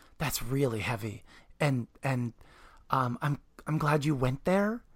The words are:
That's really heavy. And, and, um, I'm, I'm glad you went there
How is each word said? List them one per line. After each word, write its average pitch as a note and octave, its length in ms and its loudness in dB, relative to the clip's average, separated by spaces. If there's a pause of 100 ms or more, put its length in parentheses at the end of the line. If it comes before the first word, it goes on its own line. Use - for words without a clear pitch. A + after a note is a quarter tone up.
(180)
That's C#3 260 -2
really B2 360 0
heavy. G#2 440 -6 (360)
And, C3+ 280 2 (160)
and, B2 300 -2 (560)
um, C3 320 0
I'm, C#3+ 180 0 (260)
I'm D#3 120 0
glad D3+ 280 2
you D3+ 100 2
went B2+ 300 0
there G3+ 380 2 (120)